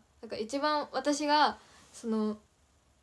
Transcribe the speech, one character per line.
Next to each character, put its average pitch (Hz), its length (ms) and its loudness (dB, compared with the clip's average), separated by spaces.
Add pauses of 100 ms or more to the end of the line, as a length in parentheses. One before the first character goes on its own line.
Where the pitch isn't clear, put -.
(220)
な 233 60 -16
ん - 20 -18
か - 80 -8
一 226 220 -4
番 294 320 0
私 285 340 0
が、 294 340 4 (320)
そ - 160 -16
の、 214 320 0 (640)